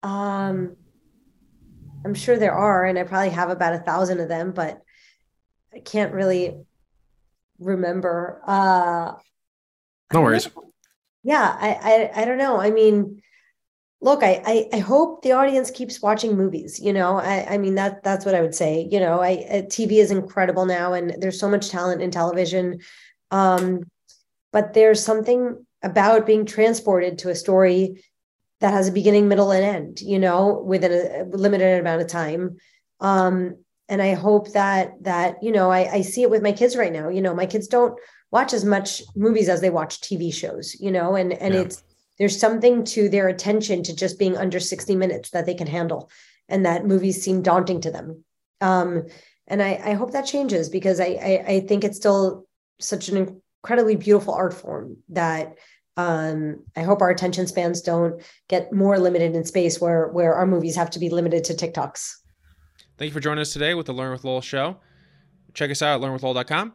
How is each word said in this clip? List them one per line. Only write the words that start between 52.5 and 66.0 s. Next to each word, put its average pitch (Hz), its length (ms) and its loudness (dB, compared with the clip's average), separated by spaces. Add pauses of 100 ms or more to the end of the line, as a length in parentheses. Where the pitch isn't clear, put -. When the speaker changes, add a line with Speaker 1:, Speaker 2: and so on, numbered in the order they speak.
Speaker 1:
such - 280 -8
an 202 100 -2 (460)
incredibly 220 320 2
beautiful 202 380 2
art 180 200 -2
form - 440 -12 (120)
that, 160 480 -4 (380)
um, 156 680 -4 (120)
I 165 80 -6
hope 202 180 2
our 180 80 4
attention 180 380 -2
spans 175 340 -2
don't 170 400 -2 (280)
get 175 220 -2
more 196 280 2
limited 175 340 2
in 165 120 -2
space 170 360 -2
where, 165 280 0
where 170 260 2
our 185 100 2
movies 175 300 0
have 170 160 -2
to - 80 -10
be 170 100 -2
limited 170 360 0
to - 80 -4
TikToks. 160 580 -8 (840)
Speaker 2:
Thank 151 120 -8
you 147 40 -16
for 151 80 -8
joining 151 180 -4
us 147 140 -6
today 151 220 -2
with 165 100 -6
the 139 80 -8
Learn 131 180 -6
with 127 140 -12
Lowell 131 160 -4
show. 143 340 -6 (800)
Check 147 180 -4
us 139 100 -4
out 147 140 2
at 127 60 -2